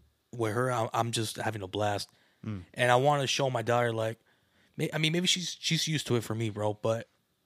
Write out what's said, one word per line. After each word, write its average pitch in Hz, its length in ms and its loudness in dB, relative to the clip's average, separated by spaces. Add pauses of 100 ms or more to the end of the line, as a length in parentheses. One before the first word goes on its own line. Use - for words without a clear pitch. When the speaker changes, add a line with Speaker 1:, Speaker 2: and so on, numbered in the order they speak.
(320)
Speaker 1:
with 113 220 0
her, 127 180 2
I'm, 113 220 0
I'm 117 180 0
just 113 260 -2
having 110 260 -4
a 90 40 -6
blast. 101 420 -2 (360)
Speaker 2:
Mm. 101 180 -6 (120)
Speaker 1:
And 123 160 4
I 123 40 8
wanna 139 320 2
show 139 220 0
my 120 120 -2
daughter, 120 300 2
like, 113 280 -2 (580)
may-, 160 160 -2
I 156 60 -2
mean, 156 120 4
maybe 180 160 0
she's, - 320 0
she's - 280 0
used 156 200 -2
to 120 100 2
it 110 60 0
for 110 120 -6
me, 113 140 -2
bro, 104 320 -2
but 113 280 0 (360)